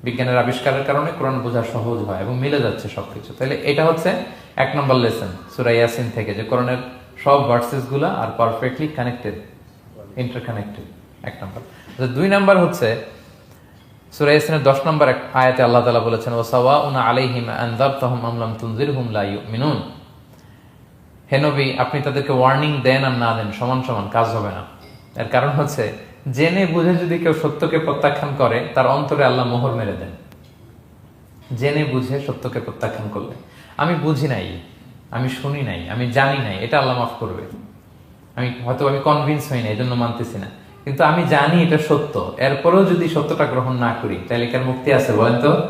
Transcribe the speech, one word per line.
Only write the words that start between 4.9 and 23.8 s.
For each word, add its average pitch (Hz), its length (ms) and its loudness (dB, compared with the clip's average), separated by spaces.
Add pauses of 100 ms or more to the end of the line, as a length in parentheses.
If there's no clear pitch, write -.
লেসন 113 300 0 (300)
সূরা 120 140 0
ইয়াসিন 117 440 2
থেকে, 107 200 -4
যে 117 100 -6
কোরআনের 127 320 0 (480)
সব 139 240 4
ভার্সেসগুলো 131 600 0
আর 113 180 -2 (100)
পারফেক্টলি 127 520 -2
কানেক্টেড, 120 460 -6 (840)
ইন্টারকানেক্টেড, 113 680 -8 (400)
এক - 180 -12
নম্বর। 98 180 -12 (280)
আচ্ছা, 127 180 -4
দুই 135 220 0
নম্বর 196 300 6
হচ্ছে 113 580 0 (960)
সূরা 147 180 2
ইয়াসিনের 151 320 4
দশ 135 140 6 (100)
নম্বর 147 220 4
এক 127 80 2 (180)
আয়াতে 127 280 4
আল্লাহ 120 200 6
তাআলা 117 180 4
বলেছেন, 113 320 -2
"ওয়া 117 120 -2
সাওয়াউন 135 520 2
আলাইহিম 120 520 0
আনযারতাহুম 120 800 -2
আম 117 140 -4
লাম 113 200 -4
তুনজিরহুম 120 500 -4
লা 104 140 -2
ইউমিনুন।" 110 580 -4 (1500)
হে 135 60 4
নবী, 139 400 2
আপনি 127 240 0
তাদেরকে 139 300 -2
ওয়ার্নিং 135 500 2
দেন 131 220 4
আর 131 80 0
না 117 220 0
দেন, 107 180 -4
সমান 127 300 -2